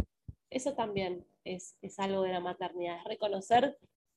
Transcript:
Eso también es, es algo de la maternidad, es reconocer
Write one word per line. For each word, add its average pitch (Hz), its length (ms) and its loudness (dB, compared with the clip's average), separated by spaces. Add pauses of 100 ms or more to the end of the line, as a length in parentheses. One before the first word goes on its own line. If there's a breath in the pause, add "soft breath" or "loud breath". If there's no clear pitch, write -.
(500)
Eso 262 260 -2
también 190 500 -2 (180)
es, 185 380 -8
es 190 180 -12
algo 196 220 2
de 185 120 2
la 180 60 2
maternidad, 175 600 -4
es - 60 -16
reconocer 220 720 4 (400)